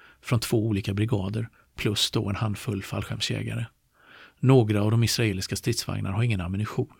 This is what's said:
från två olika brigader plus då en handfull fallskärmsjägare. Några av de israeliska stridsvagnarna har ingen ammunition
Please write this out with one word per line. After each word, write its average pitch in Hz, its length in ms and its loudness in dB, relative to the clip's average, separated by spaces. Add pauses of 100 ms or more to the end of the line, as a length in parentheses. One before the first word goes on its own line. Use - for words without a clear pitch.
(220)
från - 180 0
två 113 280 0
olika 98 260 -2
brigader 107 560 -2 (260)
plus - 360 0
då 107 180 -2
en 98 60 -2
handfull 101 480 -4
fallskärmsjägare. 110 800 -6 (760)
Några 113 420 6
av 107 100 4
de 117 120 4
israeliska 107 520 0
stridsvagnarna 101 600 -4
har 110 80 2
ingen 110 180 0
ammunition 98 580 -4